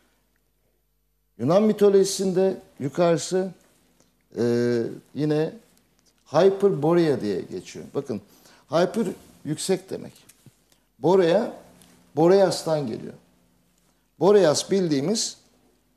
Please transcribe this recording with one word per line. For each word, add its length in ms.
Yunan 240
mitolojisinde 1000
yukarısı, 720
e, 40
yine 380
Hyperborea 920
diye 200
geçiyor. 440
Bakın, 260
hyper 360
yüksek 460
demek. 220
Borea, 540
Boreas'tan 680
geliyor. 260
Boreas 500
bildiğimiz 680